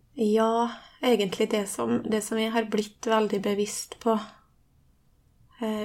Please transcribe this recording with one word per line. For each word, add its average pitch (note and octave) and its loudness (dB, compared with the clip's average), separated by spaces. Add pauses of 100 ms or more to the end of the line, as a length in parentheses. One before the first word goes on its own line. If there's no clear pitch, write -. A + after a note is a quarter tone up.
(160)
Ja, A3+ 2 (340)
egentlig G#3+ 2
det G#3 0
som, A#3 -2 (100)
det G#3+ 0
som A3+ -4
jeg A3 -2
har A3 0
blitt G#3 -4
veldig G#3+ 2
bevisst G3+ -4
på, A3+ 2 (1500)
eh, A3 -4